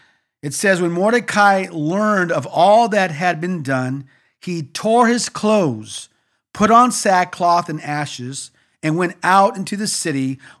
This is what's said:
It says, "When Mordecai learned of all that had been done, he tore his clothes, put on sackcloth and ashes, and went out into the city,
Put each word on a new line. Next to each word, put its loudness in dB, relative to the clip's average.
It -8
says, 0
"When 0
Mordecai 2
learned 0
of -2
all 4
that 0
had -4
been -6
done, -4
he -8
tore 0
his 0
clothes, -2
put 0
on 6
sackcloth 0
and -8
ashes, -8
and 0
went -2
out 4
into -8
the -6
city, -4